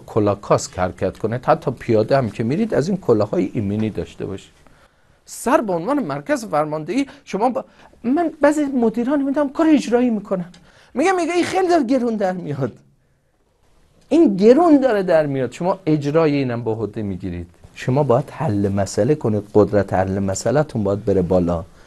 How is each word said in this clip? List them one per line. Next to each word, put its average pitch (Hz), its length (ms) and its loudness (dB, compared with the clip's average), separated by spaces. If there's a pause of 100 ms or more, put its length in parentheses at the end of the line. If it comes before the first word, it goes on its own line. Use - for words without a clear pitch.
کلاکاسک 104 720 0
حرکت 92 400 -4
کنید، 113 260 -6
حتی 160 260 0
پیاده 117 480 0
هم 120 120 -2
که 113 140 -6
میرید 185 300 -2
از 143 140 -2
این 202 80 -2
کلاهای 117 580 0
ایمنی 107 360 -2
داشته - 360 -10
باشید. - 260 -12 (720)
سر - 360 -2
به 208 120 -4
عنوان 185 260 -4
مرکز 214 460 -6
فرماندهی 156 600 -4 (180)
شما 214 260 -2
با-، 196 140 -6 (400)
من 302 360 0
بعضی 294 240 2
مدیران 240 580 0
می‌دم 277 260 -2
کار 226 200 0
اجرایی 240 420 2
می‌کنن، 202 400 -4 (440)
میگم، 370 220 2
میگه 339 160 -2
این 349 120 0
خیلی 370 240 0
داره 330 160 4
گرون 233 320 0
در 190 160 -2
میاد، 143 400 -6 (1400)
این 262 280 4
گرون 269 440 6
داره 226 220 2
در 160 240 2
میاد، 135 260 -2
شما 185 340 -2
اجرای 151 480 2
اینم 123 300 -2
به 110 60 -4
عهده 110 320 -4
می‌گیرید. 90 480 -6 (240)
شما 135 280 0
باید 135 280 2
حل 101 380 -2
مسئله 101 460 0
کنید، 107 280 -2 (120)
قدرت 101 380 4
حل 95 260 0
مسئله‌تون 113 680 -2
باید 104 200 -2
بره 95 180 2
بالا. 85 420 0 (220)